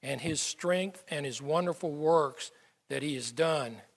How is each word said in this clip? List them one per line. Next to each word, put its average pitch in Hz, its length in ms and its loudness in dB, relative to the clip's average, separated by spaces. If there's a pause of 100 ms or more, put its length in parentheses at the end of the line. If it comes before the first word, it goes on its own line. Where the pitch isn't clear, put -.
and 135 200 -6
his 156 180 -2
strength 185 680 -2
and 147 160 -4
his 123 160 -6
wonderful 165 500 0
works 151 600 4 (360)
that 135 160 -4
he 147 120 -2
has 120 180 -6
done. 139 480 0 (160)